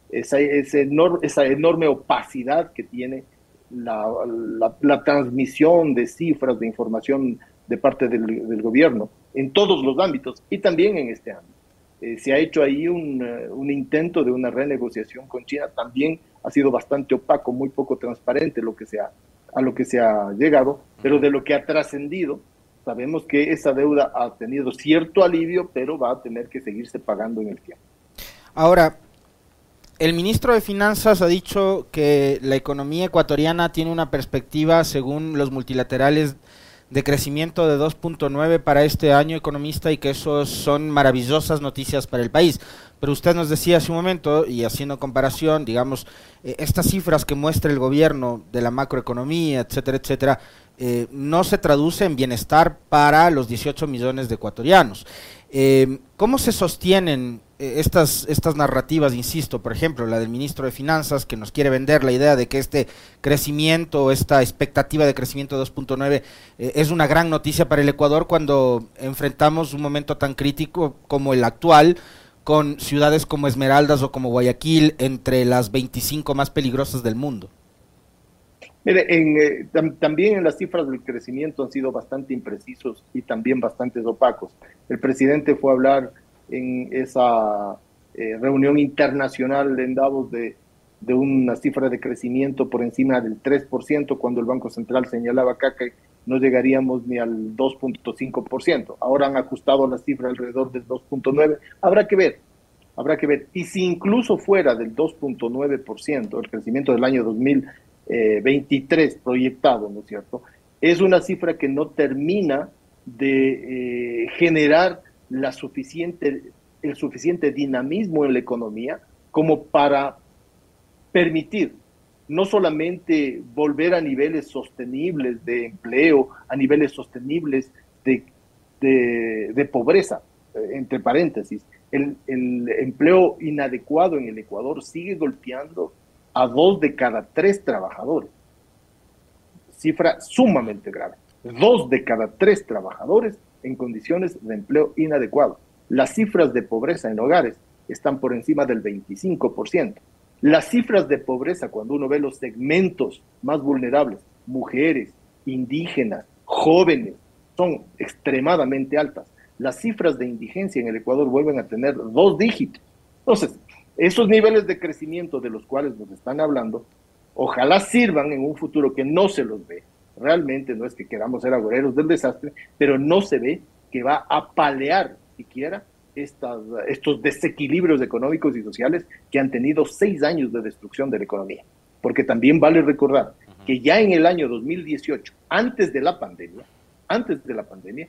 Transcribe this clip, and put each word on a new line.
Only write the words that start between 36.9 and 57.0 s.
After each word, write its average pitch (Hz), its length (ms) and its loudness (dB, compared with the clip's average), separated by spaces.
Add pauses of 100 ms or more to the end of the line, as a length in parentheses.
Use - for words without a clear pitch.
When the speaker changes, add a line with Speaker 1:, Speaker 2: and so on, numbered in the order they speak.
Speaker 2:
crecimiento 151 680 0
de 143 80 4
dos 151 180 0
punto 156 340 -4
nueve 156 300 2
para 147 240 4
este 147 300 4
año, 151 240 4
economista, 151 560 -4
y 143 40 -2
que 139 120 -4
eso 147 360 -2
son 147 440 0
maravillosas 143 720 2
noticias 135 440 -4
para 123 160 -4
el 117 100 -4
país. 160 280 4 (400)
Pero 143 140 -2
usted 170 200 2
nos 170 140 -2
decía 160 300 2
hace 165 160 0
un 165 40 -2
momento, 160 480 0
y 120 200 -2
haciendo 139 340 -6
comparación, 135 640 0
digamos, 123 420 -2 (380)
eh, - 140 -10
estas 160 300 -2
cifras 175 360 0
que - 120 -4
muestra 156 360 0
el 143 80 0
gobierno 131 720 2
de 120 100 -2
la 120 100 0
macroeconomía, 135 920 -2
etcétera, 135 360 -4
etcétera, 135 420 0 (380)
eh, 120 340 -2
no 147 340 0
se 202 120 2
traduce 156 460 2
en 160 140 0
bienestar 135 600 2 (120)
para 151 400 6
los 135 180 2
dieciocho 135 400 -4
millones 131 400 -4
de 113 80 -6
ecuatorianos. 117 720 2 (460)
Eh, 135 460 6 (160)
¿cómo 247 220 2
se - 140 0
sostienen, 160 920 0 (180)